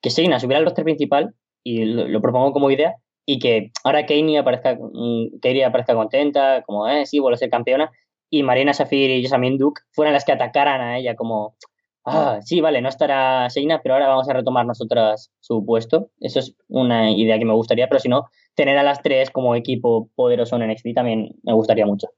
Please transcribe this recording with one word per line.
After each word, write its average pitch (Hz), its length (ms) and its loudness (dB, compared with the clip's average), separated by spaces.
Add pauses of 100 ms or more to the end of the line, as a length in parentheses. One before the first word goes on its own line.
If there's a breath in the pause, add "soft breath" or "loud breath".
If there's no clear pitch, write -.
que 123 100 -2
Shayna 160 280 2
subiera 131 220 0
al 160 40 2
roster 160 200 -2
principal, 147 500 0 (300)
y 113 220 -2
lo, 113 200 -2
lo 104 140 -2
propongo 127 320 0
como 143 180 2
idea, 147 240 0 (320)
y 135 140 -2
que 117 320 0 (100)
ahora 147 240 0
Kairi 151 300 0
aparezca, 127 440 0
mm, 117 640 -6
Kairi 131 200 2
aparezca 123 340 0
contenta, 135 680 0
como, 104 240 -6
"Eh, 143 180 0
sí, 147 140 -2
vuelvo 131 160 2
a 117 40 -8
ser 127 120 -2
campeona", 127 400 0 (400 soft breath)
y 147 140 2
Marina 131 260 2
Shafir 139 400 0
y 127 120 0
Jessamine 127 360 0
Duke 143 320 0
fueran 151 240 0
las 139 100 0
que - 60 0
atacaran 135 500 0
a 123 180 -4
ella, 123 180 -4
como, 113 400 -6 (480)
"Ah, 135 400 0
sí, 170 160 0
vale, 151 200 2
no 131 80 -2
estará 131 600 0
Shayna, 151 340 -2
pero 127 120 0
ahora 139 120 4
vamos 131 220 2
a 139 60 -2
retomar 123 320 0
nosotras 113 760 -2
su 110 260 -4
puesto". 117 540 0
Eso 127 180 -4
es 131 160 -8 (140)
una 120 420 0
idea 110 300 2
que 113 40 -2
me 110 100 2
gustaría, 113 340 0
pero 139 100 2
si 135 100 -2
no, 123 180 0 (280 soft breath)
tener 139 240 2
a 139 60 4
las 143 180 0
tres 135 300 0
como 123 240 0
equipo 120 580 -2
poderoso 123 400 0
en 117 80 -2
N 110 120 -2
X 113 100 -18
T 117 100 -6
también 113 360 -2 (120)
me - 120 -2
gustaría 110 320 2
mucho. 101 200 -2 (120)